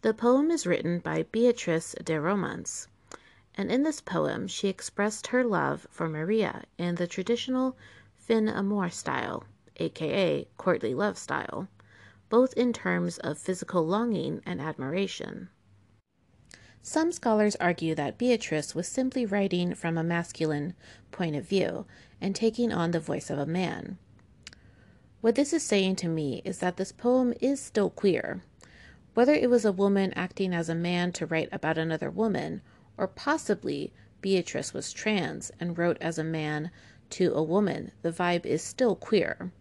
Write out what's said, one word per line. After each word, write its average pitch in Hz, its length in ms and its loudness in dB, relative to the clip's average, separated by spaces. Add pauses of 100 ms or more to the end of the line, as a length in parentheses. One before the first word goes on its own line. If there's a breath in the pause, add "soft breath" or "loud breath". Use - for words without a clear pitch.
The 220 120 2
poem 262 380 4
is 320 120 0
written 175 360 0
by 160 240 -2
Beatrice 226 800 2
de 156 160 0
Romans, - 640 -2 (720 loud breath)
and 196 160 -2
in 262 100 4
this 302 180 0
poem 160 460 -2
she 196 220 -4
expressed - 600 -4
her 247 140 2
love 165 480 0
for 165 180 -4
Maria 170 540 0 (160)
in 175 160 -2
the 175 140 -2
traditional 254 680 -2 (380 loud breath)
fin 220 340 2
amour 196 400 0
style, - 560 -4 (340)
A 160 100 -2
K 156 240 -4
A 156 360 0 (100)
courtly 123 360 0
love 196 240 -2
style, - 480 -6 (640 loud breath)
both 254 240 4
in 240 200 2
terms 175 460 -2
of - 180 -4
physical 180 480 -2
longing 196 640 0
and 175 140 -6
admiration. 160 880 -6 (1400 loud breath)
Some 320 280 2
scholars 214 480 4
argue 165 340 2
that 143 240 -2
Beatrice 220 560 0
was 170 140 -4
simply 262 360 0
writing 190 480 0
from 165 240 -2
a 165 60 0
masculine 165 720 -2 (380 loud breath)
point 160 240 -2
of 143 100 -4
view - 400 0 (340 loud breath)
and 190 140 -2
taking 226 380 2
on 170 180 2
the 170 80 0
voice 160 320 -4
of 139 80 -2
a 139 80 -2
man. 175 520 -4 (1200 soft breath)
What 226 160 4
this 285 160 2
is 330 100 0
saying 190 340 2
to 170 120 -4
me 156 360 -2
is 185 140 -6
that 180 200 -2
this 190 120 -4
poem 247 500 2
is 277 200 2
still - 280 0
queer. - 540 0 (720 loud breath)
Whether 247 180 6
it 294 160 4
was 240 160 6
a 214 60 6
woman 196 440 2
acting 180 380 -2
as 170 160 0
a 165 60 0
man 175 380 0
to 160 140 -6
write 160 260 0
about 160 260 0
another 160 320 0
woman, 175 520 -2 (340 soft breath)
or - 100 0
possibly 190 840 -2 (280 soft breath)
Beatrice 185 540 0
was - 180 -6
trans 180 680 -2
and 170 180 -4
wrote 170 220 2
as 165 180 -4
a 160 60 -2
man 156 480 -4 (380 loud breath)
to 180 220 2
a 156 120 0
woman, 180 480 0 (100)
the 170 80 0
vibe 175 340 0
is 156 160 0
still 220 360 0
queer. - 640 0